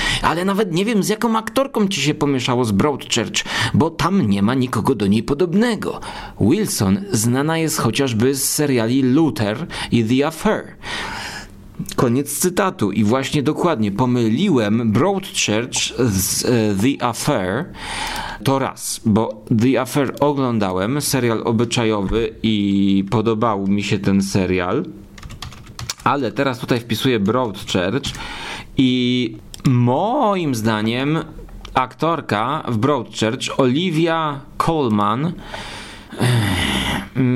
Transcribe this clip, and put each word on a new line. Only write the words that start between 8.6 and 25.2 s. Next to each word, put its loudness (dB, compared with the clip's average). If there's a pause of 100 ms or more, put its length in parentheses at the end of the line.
Luther 2 (260)
i 4
The 2
Affair. -2 (1300)
Koniec 0
cytatu. 0
I 2
właśnie 2
dokładnie 0
pomyliłem 2
Broadchurch 0 (220)
z, 2
e, -2 (340)
The 0
Affair. -2 (800)
To 2
raz, -6
bo 2 (180)
The 4
Affair 0
oglądałem, 0
serial 0
obyczajowy 0
i 2
podobał 2
mi 2
się 0
ten 4
serial. 0 (1200)